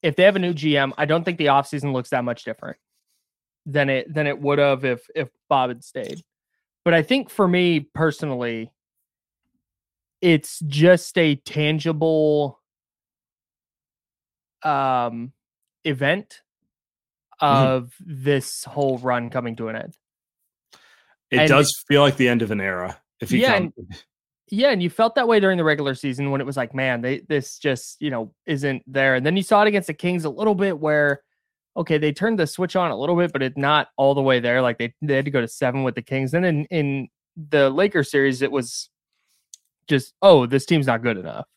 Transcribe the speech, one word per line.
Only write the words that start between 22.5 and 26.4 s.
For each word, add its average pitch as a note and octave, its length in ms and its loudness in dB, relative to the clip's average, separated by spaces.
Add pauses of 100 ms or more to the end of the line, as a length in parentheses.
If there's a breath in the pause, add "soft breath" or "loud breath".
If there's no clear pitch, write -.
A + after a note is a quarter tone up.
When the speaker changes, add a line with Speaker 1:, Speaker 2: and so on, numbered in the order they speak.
Speaker 2:
an G#2 100 -4
era. F#2 380 -6 (220)
If - 100 -8
he G3 120 2
Speaker 1:
Yeah, B3+ 160 4
Speaker 2:
come- F3 180 -4
Speaker 1:
and, - 260 -18 (480)
yeah, B3 200 2
and G3 120 0
you F3 80 0
felt A3+ 260 0
that B3 120 0
way A3+ 120 4
during F#3+ 180 2
the E3 60 0
regular C#3+ 300 0
season C#3 360 -6
when C#3 100 -2